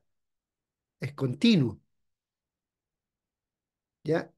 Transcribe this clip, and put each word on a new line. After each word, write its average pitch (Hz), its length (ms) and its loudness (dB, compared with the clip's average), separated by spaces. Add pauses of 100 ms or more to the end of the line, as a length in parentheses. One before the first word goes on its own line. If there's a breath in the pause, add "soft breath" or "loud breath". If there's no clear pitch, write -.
(1000)
Es - 140 -10
continuo. 135 680 0 (2250)
¿Ya? 156 340 -4